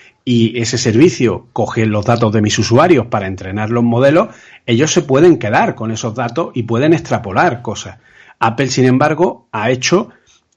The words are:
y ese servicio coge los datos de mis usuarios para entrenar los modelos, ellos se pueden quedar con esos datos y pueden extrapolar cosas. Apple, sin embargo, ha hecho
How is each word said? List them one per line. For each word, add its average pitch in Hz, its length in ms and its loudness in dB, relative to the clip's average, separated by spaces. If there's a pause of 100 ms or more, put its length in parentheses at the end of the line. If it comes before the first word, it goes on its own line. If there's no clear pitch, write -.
(260)
y 117 340 0
ese 117 180 -4
servicio 117 760 2
coge 104 320 -2
los 104 200 -2
datos 113 280 0
de 110 80 2
mis 107 180 0
usuarios 127 480 2
para 101 200 -4
entrenar 95 420 -8
los 120 160 0
modelos, 139 420 2 (380)
ellos 127 260 0
se 170 120 0
pueden 143 340 4
quedar 131 360 -2
con 110 180 -8
esos 110 220 -6
datos 120 400 -6
y 120 100 -4
pueden 120 300 2
extrapolar 127 680 -2
cosas. - 380 -12 (400)
Apple, 117 280 0
sin 127 180 0
embargo, 151 680 0
ha 110 180 -2
hecho 165 380 0 (460)